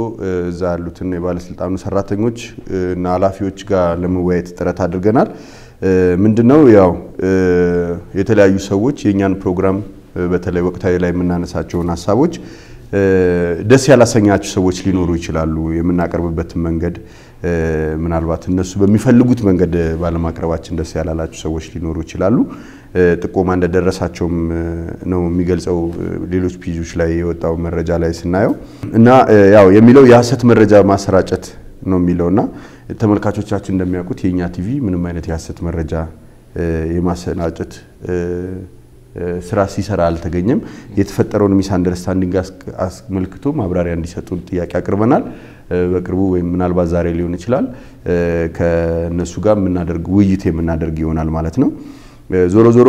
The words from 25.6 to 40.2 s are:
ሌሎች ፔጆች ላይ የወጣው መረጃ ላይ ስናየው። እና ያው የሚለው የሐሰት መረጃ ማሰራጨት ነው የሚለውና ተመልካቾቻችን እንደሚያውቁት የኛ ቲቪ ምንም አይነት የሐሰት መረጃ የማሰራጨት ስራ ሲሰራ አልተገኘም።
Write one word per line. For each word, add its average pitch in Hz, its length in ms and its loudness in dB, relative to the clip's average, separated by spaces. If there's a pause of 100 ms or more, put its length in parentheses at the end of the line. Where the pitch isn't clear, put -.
ሌሎች 90 300 -2
ፔጆች 82 380 -8
ላይ 85 160 0
የወጣው 85 440 -2
መረጃ 85 420 -2
ላይ 82 140 -2
ስናየው። 90 420 -2 (400)
እና 113 140 6 (440)
ያው 104 200 10
የሚለው 120 340 10
የሐሰት 120 380 6
መረጃ 107 380 6
ማሰራጨት 95 640 0 (400)
ነው 92 120 0
የሚለውና 87 420 2 (560)
ተመልካቾቻችን 104 760 0
እንደሚያውቁት 90 480 -4
የኛ 90 280 -2
ቲቪ 90 200 -8 (120)
ምንም 92 240 -2
አይነት 85 220 -8
የሐሰት 82 360 -8
መረጃ 82 300 -6 (1000)
የማሰራጨት 87 800 -4 (1700)
ስራ 104 240 -2
ሲሰራ 98 360 -4
አልተገኘም። 87 580 -2 (340)